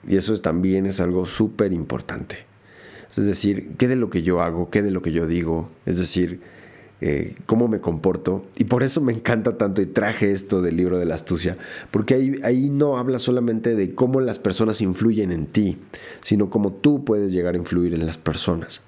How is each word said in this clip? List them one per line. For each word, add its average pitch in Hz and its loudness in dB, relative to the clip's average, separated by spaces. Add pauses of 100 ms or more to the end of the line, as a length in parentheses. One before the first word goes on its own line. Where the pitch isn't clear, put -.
Y 95 2
eso 98 0
también 92 0
es 98 -2
algo 90 0
súper 101 0
importante. - -8 (800)
Es 107 0
decir, 98 -2
¿qué 123 4
de 127 0
lo 117 -2
que 85 -2
yo 87 2
hago, 85 -2
qué 104 0
de 104 0
lo 92 -2
que 85 -4
yo 82 0
digo? 82 -2 (180)
Es 87 0
decir, 87 -2 (640)
eh, - -2 (120)
¿cómo 117 4
me 107 0
comporto? 90 0 (100)
Y 117 2
por 120 2
eso 135 0
me 127 2
encanta 113 0
tanto 101 0
y 90 0
traje 104 0
esto 98 0
del 85 0
libro 90 2
de 87 0
la 82 0
astucia, 85 -2 (320)
porque 107 2
ahí, 135 2
ahí 127 2
no 143 2
habla 123 -2
solamente 117 0
de 95 0
cómo 127 2
las 120 -2
personas 107 0
influyen 101 2
en 80 -2
ti, 98 2 (440)
sino 101 2
cómo 101 0
tú 143 2
puedes 104 2
llegar 87 0
a 87 0
influir 87 0
en 82 0
las 80 -4
personas. 80 -4